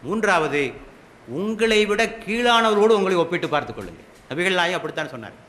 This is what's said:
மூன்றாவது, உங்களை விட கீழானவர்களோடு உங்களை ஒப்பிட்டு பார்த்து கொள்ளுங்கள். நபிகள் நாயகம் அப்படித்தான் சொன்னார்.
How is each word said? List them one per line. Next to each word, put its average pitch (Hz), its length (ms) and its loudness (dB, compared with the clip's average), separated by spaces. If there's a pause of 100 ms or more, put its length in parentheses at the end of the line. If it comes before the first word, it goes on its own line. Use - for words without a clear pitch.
மூன்றாவது, 165 560 0 (760)
உங்களை 220 400 2 (100)
விட 208 120 2 (220)
கீழானவர்களோடு 226 760 4
உங்களை 190 240 2
ஒப்பிட்டு 165 320 -2
பார்த்து 139 200 -2
கொள்ளுங்கள். 90 340 -14 (220)
நபிகள் 180 300 0
நாயகம் 175 200 0
அப்படித்தான் 147 340 -8
சொன்னார். 107 220 -14 (120)